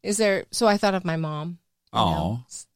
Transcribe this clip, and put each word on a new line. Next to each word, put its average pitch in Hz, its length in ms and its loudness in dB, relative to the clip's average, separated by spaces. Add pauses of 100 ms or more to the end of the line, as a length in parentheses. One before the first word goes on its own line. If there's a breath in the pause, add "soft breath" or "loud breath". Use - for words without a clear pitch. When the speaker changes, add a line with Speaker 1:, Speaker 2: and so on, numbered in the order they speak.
Speaker 1:
is 202 140 -2
there, 202 340 2
so - 160 0
I 208 120 4
thought 202 160 2
of 185 100 -2
my 165 120 -2
mom, 160 420 -6 (340)
you 113 80 -2
know, 87 400 0
Speaker 2:
Oh, 123 60 -16
Speaker 1:
s-, - 300 -18